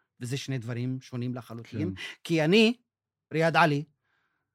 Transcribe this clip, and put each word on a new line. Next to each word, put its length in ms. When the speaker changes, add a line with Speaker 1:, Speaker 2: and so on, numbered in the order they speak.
Speaker 1:
וזה 160
שני 220
דברים 420
שונים 340
לחלוטין. 600
Speaker 2:
כן. 80
Speaker 1:
כי 200
אני, 320
ריאד 240
עלי, 280